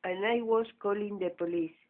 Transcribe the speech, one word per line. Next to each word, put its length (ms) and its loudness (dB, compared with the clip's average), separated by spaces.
and 200 -2
I 180 2
was 240 2
calling 380 -2
the 120 0
police. 420 -2